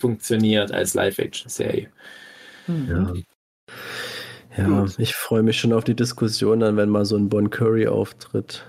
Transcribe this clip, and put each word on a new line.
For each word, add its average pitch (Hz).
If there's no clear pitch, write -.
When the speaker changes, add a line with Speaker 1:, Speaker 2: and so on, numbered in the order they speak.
Speaker 1:
funktioniert 107
als 90
Live-Action-Serie. -
Speaker 2:
Mhm. 160
Speaker 3:
Ja. 90
Ja, 98
Speaker 2:
Gut. 101
Speaker 3:
ich 113
freu -
mich 110
schon 117
auf 113
die 120
Diskussion 113
dann, 107
wenn 104
mal 104
so 107
ein 101
Bon 104
Curry 113
auftritt, -